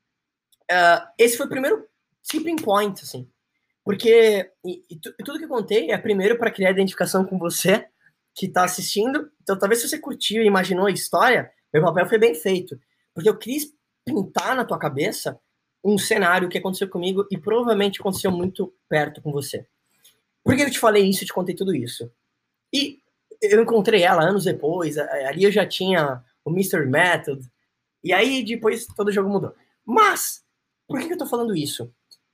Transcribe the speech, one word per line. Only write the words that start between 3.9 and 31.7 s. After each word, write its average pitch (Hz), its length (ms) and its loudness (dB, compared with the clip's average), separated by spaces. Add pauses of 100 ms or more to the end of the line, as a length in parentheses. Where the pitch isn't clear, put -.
e, 180 240 -10
e 170 80 -16
tu-, - 220 -16
e 202 40 -14
tudo 285 140 -10
que 320 80 -10
eu - 40 -18
contei 233 420 -2
é 202 60 0
primeiro 208 400 0
pra 226 140 -2
criar 185 200 0
identificação 190 540 0
com 190 120 -6
você 175 480 0 (480)
que - 140 -8
tá 180 160 0
assistindo. 214 680 -2 (120)
Então, 196 180 -2
talvez 226 220 2
se 254 80 -6
você 294 100 -6
curtiu 226 420 -4
e 220 60 4
imaginou 190 400 2
a 202 40 2
história, 180 600 0 (220)
meu 156 100 4
papel 175 240 2
foi 226 100 2
bem 233 160 4
feito. 185 460 -4 (340)
Porque 170 160 0
eu 208 80 0
quis 294 360 -8 (320)
pintar 208 500 -2
na 247 100 -2
tua 165 140 -6
cabeça 151 600 -6 (440)
um 202 140 2
cenário 185 520 2
que 185 80 -6
aconteceu 190 320 -4
comigo 190 400 -4
e 180 80 -4
provavelmente 208 600 0
aconteceu 190 320 -2
muito 185 420 -4 (160)
perto 151 320 -2
com 151 100 -6
você. 135 360 -8 (760)
Por 254 120 4
que 285 80 2
eu 269 80 0
te - 80 -6
falei 208 280 6
isso 196 160 0
e 185 40 -10
te - 60 -12
contei 180 200 -4
tudo 185 220 -4
isso? 117 340 -8 (640)
E 277 260 -4 (420)
eu 208 200 4
encontrei 220 420 4
ela 175 200 4
anos 185 220 2
depois, 160 520 -2
a-, 143 300 -4
ali 156 160 0
eu 202 80 6
já 196 160 2
tinha 160 560 -2 (220)
o 147 40 -6
mister 175 400 0
Method, 156 560 0 (560)
e 180 120 -2
aí 247 300 2
depois 220 440 -4
todo 208 220 -4
o - 20 0
jogo 196 180 0
mudou. 180 240 -4 (320)
Mas, 392 560 0 (460)
por 262 140 -6
que 330 60 -8
que 349 60 -6
eu - 40 -6
tô 269 100 -8
falando 233 260 -2
isso? 131 400 -6 (400)